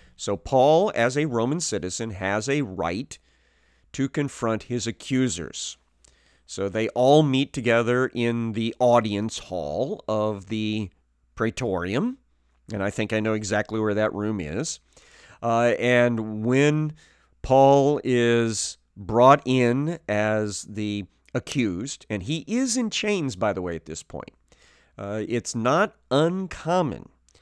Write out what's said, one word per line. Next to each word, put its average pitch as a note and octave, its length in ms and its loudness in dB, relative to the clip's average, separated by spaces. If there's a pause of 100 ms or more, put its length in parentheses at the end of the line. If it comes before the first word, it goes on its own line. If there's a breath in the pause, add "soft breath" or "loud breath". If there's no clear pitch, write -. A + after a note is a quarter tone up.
(160 soft breath)
"So G2+ 200 -4
Paul, D3+ 580 4
as B2+ 220 2
a D3+ 100 0
Roman B2+ 340 0
citizen, G#2+ 500 -4
has G2 380 -2
a C#3+ 140 0
right F#2 560 -6 (760)
to C3+ 160 -2
confront A#2+ 560 -2
his A#2 220 -6
accusers." - 920 -4 (680 soft breath)
So F#2+ 220 -6
they A2 220 -2
all C#3 320 6
meet C3+ 300 2
together A#2+ 640 2
in A#2 380 -2
the A2+ 260 -4
audience A2 600 2
hall F2+ 680 -6
of G#2+ 380 -2
the G#2+ 440 -4 (440)
Praetorium, A2+ 840 -2 (560)
and G#2 100 -4
I G2 60 0
think G#2+ 240 -4
I A2 80 0
know A2 140 0
exactly G#2+ 440 -4
where G#2+ 160 0
that G#2+ 200 0
room G#2 260 -4
is. F2 400 -8 (600 soft breath)
Uh, A#2 360 2
and A2+ 680 2
when D3+ 500 2 (480 soft breath)
Paul C#3 600 6
is A#2 760 0 (180)
brought A#2+ 480 6
in C3 540 2 (100)
as G#2+ 540 -2
the G#2 420 -6 (300)
accused, A#2+ 720 -4
and G#2 140 -6
he D3 240 -6
is B3 320 -2
in A3+ 100 -2
chains, F3 480 -2
by G2+ 160 0
the F#2 80 -4
way, F2 160 -6
at D#2 80 -12
this D#2 180 -12
point, - 300 -16 (640 soft breath)
uh, G#2 320 -6
it's A#2 260 -4
not C#3+ 400 0 (160)
uncommon E3 1000 0 (320 soft breath)